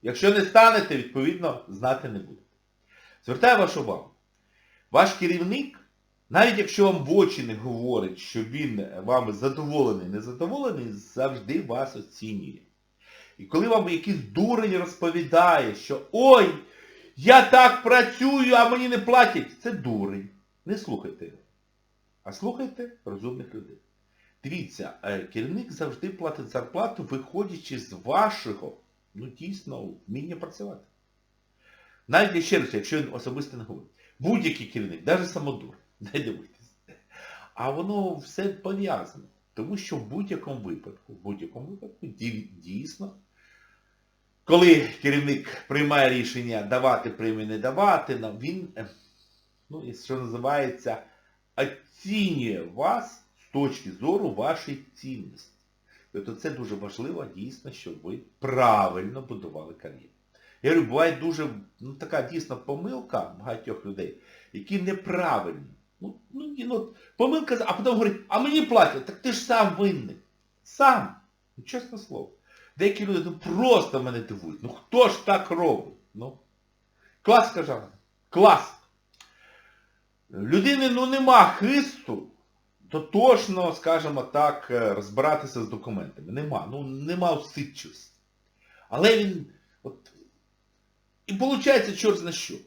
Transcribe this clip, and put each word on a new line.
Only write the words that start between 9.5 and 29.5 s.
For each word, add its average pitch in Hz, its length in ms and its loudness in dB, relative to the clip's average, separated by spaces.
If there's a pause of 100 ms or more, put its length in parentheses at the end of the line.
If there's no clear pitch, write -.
незадоволений, 131 840 -6
завжди 123 680 -6
вас 135 340 -6
оцінює. 98 640 -12 (760)
І - 80 -18
коли 180 220 0
вам 202 220 2
якийсь 180 280 -2
дурень 202 600 0
розповідає, 165 1000 2
що - 260 -8 (100)
«Ой, 247 360 10 (680)
я 254 340 10
так 254 340 8
працюю, 247 720 4
а 233 140 8
мені 247 200 0
не 240 80 0
платять», 240 640 4
це 240 100 -4
дурень. 101 580 -6 (360)
Не 202 120 -4
слухайте 95 480 -10
його. 82 120 -20 (840)
А 98 80 -14
слухайте 240 600 -8 (140)
розумних 120 500 -12
людей. - 220 -18 (680)
Дивіться, 135 500 -12 (100)
е, 101 160 -6
керівник 143 520 -8
завжди 156 380 -10
платить 151 400 -10
зарплату, 180 540 -6
виходячи 147 760 -8
з 98 140 -18
вашого, 123 840 -2 (360)
ну, 113 140 -16
дійсно, 143 680 -14 (140)